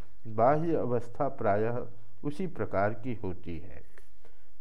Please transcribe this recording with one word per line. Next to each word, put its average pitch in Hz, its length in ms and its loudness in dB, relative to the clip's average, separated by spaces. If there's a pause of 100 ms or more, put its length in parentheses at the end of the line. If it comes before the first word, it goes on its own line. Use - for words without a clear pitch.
(280)
बाह्य 139 480 2
अवस्था 120 520 0
प्रायः 113 580 0 (380)
उसी 147 240 0
प्रकार 104 460 0
की 110 220 0
होती 87 440 -2
है। 92 240 -2 (760)